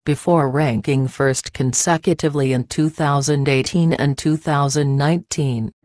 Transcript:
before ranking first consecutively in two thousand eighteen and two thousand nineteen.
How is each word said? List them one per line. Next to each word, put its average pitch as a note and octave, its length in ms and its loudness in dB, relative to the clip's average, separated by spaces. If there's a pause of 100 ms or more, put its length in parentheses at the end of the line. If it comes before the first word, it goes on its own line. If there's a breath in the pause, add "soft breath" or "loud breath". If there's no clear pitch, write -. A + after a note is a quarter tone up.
before D3+ 460 2
ranking C3+ 580 0
first - 460 -2
consecutively D3 960 0
in B2 140 0
two D#3 240 0
thousand C#3+ 580 0
eighteen D#3+ 460 2
and C#3 240 0
two D#3 180 0
thousand C#3+ 640 0
nineteen. C#3 720 -2 (140)